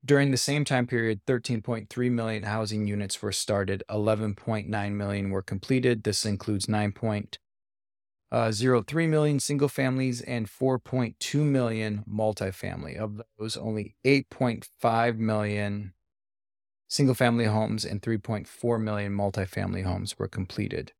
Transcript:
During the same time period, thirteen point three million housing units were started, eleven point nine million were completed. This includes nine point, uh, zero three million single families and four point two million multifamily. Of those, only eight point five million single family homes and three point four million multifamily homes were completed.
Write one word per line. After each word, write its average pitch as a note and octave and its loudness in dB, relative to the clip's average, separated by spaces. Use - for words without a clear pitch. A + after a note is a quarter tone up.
During C#3 6
the C3 4
same C#3+ 0
time B2+ 2
period, A2+ 0
thirteen A#2+ 0
point A2+ -6
three B2 0
million A2+ -2
housing G#2+ -2
units G2+ -4
were G#2 -2
started, G2 0
eleven G#2+ 0
point G#2+ -4
nine G2+ -2
million G2+ -2
were G2 -2
completed. A#2+ 0
This - 0
includes G#2 -2
nine G#2 2
point, G#2 -4
uh, A#2 2
zero A#2 4
three E3 0
million D3+ 4
single D3 2
families C3 0
and A#2 -4
four C3 0
point A#2+ -2
two - 0
million A2+ 2
multifamily. G2+ -4
Of G#2+ -6
those, A2 -6
only G#2+ -6
eight C#3 4
point A#2+ -2
five A#2 2
million G#2 -2
single C3 4
family A#2 4
homes A2 2
and G2+ -4
three A2+ -2
point G#2 -6
four A#2 -2
million G#2 -2
multifamily F#2+ -2
homes F#2+ -4
were G2+ -2
completed. F#2+ -6